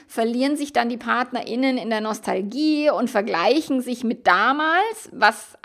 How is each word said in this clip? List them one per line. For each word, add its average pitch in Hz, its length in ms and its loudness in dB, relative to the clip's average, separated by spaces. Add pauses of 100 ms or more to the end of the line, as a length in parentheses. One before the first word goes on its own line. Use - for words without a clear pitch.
verlieren 247 500 0
sich 285 160 -6
dann 240 160 0
die 247 80 -6
PartnerInnen 247 800 -2
in 190 140 -4
der 214 100 0
Nostalgie 240 880 0
und 226 220 2
vergleichen 220 680 0
sich 247 220 -6
mit 233 220 -4
damals, 302 840 2
was - 540 0